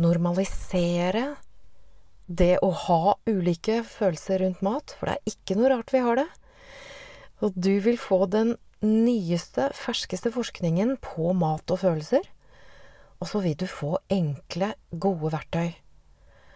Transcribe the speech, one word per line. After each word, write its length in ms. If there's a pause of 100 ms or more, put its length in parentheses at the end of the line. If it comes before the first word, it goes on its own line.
normalisere 1200 (1040)
det 320
å 140 (100)
ha 400
ulike 640
følelser 560
rundt 240
mat, 320
for 80
det 80
er 220
ikke 240
noe 160
rart 180
vi 80
har 160
det. 80 (1120)
Og 160
du 220 (100)
vil 80
få 320
den 300 (260)
nyeste, 880
ferskeste 640
forskningen 640 (100)
på 320
mat 320
og 160
følelser, 400 (960)
og 80
så 160
vil 80
du 160
få 240 (160)
enkle, 640 (160)
gode 480
verktøy, 320 (840)